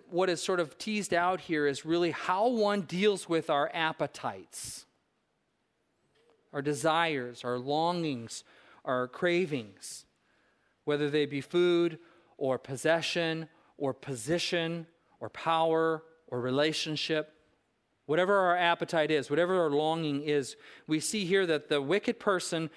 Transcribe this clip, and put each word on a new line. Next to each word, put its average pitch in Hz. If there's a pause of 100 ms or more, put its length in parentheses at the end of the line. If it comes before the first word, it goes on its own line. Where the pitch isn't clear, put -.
(100)
what 185
is 170
sort 185
of 156
teased 208
out 175
here 151
is 139
really 170
how 196
one 208
deals 185
with 165
our 151
appetites, 147 (1700)
our 143
desires, 147
our 123
longings, 147 (420)
our 127
cravings, 147 (800)
whether 147
they 147
be 139
food 170 (400)
or 131
possession 160 (280)
or 135
position 165 (340)
or 113
power 160 (240)
or 123
relationship. 151 (720)
Whatever 180
our 180
appetite 170
is, 143
whatever 175
our 156
longing 151
is, 147 (320)
we 156
see 208
here 190
that 156
the 147
wicked 190
person 170